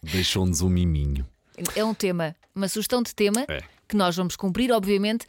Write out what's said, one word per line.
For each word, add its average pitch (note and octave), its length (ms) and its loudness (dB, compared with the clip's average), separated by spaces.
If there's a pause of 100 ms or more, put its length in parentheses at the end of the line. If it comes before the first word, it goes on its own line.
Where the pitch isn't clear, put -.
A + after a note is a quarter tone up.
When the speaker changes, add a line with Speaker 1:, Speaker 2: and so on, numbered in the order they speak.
(100)
Speaker 1:
Deixou-nos F#2 500 0
um F#2 80 2
miminho. D2 580 2 (480)
Speaker 2:
É G#3 100 0
um A3 100 0
tema, E3+ 400 -2 (200)
uma G3 140 -2
sugestão A#3 340 0
de - 120 -6
tema G#3 340 2
Speaker 1:
É. D3+ 140 -6 (260)
Speaker 2:
que - 80 -2
nós F3+ 200 2
vamos F3+ 200 -2
cumprir, G3+ 360 0
obviamente. G#3 560 0